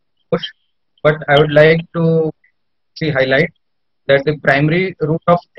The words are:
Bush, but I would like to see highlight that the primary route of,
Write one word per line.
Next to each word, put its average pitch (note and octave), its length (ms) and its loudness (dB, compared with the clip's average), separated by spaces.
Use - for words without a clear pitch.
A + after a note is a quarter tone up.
Bush, - 160 -6
but D3+ 140 0
I C#3+ 100 4
would D3+ 120 0
like D#3+ 300 4
to E3 380 -2
see D#3 160 -4
highlight C3+ 400 0
that C#3 180 2
the D3+ 140 -4
primary D#3 600 -2
route D#3 260 -4
of, F3 120 2